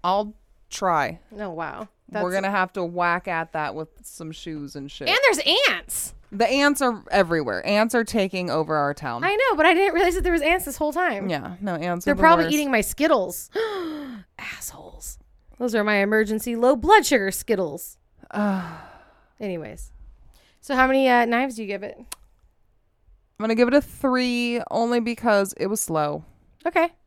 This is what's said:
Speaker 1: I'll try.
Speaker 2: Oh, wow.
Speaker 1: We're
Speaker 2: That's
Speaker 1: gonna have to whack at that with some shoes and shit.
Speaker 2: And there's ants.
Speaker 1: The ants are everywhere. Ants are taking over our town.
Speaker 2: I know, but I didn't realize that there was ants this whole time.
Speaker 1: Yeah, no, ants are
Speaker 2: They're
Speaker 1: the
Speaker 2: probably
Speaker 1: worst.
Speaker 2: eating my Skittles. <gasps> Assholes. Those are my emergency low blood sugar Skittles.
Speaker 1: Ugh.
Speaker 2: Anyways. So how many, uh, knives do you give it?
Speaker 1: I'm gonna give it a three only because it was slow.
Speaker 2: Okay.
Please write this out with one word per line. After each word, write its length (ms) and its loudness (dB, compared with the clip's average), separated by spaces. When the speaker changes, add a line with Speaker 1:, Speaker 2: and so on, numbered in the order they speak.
Speaker 1:
I'll 300 -2
try. 480 -2
Speaker 2:
Oh, 140 -8
wow. 380 -10
Speaker 1:
We're 120 -4
Speaker 2:
That's 40 -4
Speaker 1:
gonna 160 -2
have 220 0
to 120 -4
whack 420 -2
at 260 -4
that 220 -4
with 140 -10
some 280 -14
shoes 440 -12
and 140 -12
shit. 200 -6
Speaker 2:
And 160 2
there's 140 4
ants. 440 -6
Speaker 1:
The 160 0
ants 340 2
are 300 -2
everywhere. 540 2
Ants 300 2
are 80 2
taking 460 -2
over 260 0
our 180 0
town. 300 -6
Speaker 2:
I 120 0
know, 200 2
but 100 4
I 80 6
didn't 200 2
realize 220 2
that 80 -2
there 100 0
was 80 2
ants 240 0
this 120 -10
whole 160 -2
time. 360 -2
Speaker 1:
Yeah, 320 -6
no, 140 -4
ants 300 -4
are 40 0
Speaker 2:
They're 60 2
Speaker 1:
the 60 -8
Speaker 2:
probably 240 6
Speaker 1:
worst. 80 -2
Speaker 2:
eating 180 0
my 100 2
Skittles. 760 -2
<gasps> 840 -8
Assholes. 800 -14
Those 180 -4
are 80 2
my 120 2
emergency 600 0
low 200 6
blood 300 6
sugar 260 2
Skittles. 680 -4
Speaker 1:
Ugh. 480 -4
Speaker 2:
Anyways. 520 -10
So 140 -6
how 120 4
many, 220 4
uh, 160 6
knives 300 -2
do 80 -10
you 40 -8
give 160 -8
it? 140 -12
Speaker 1:
I'm 80 -20
gonna 120 2
give 120 6
it 60 2
a 80 8
three 800 -2
only 280 2
because 580 0
it 100 -2
was 140 -2
slow. 440 -2
Speaker 2:
Okay. 240 0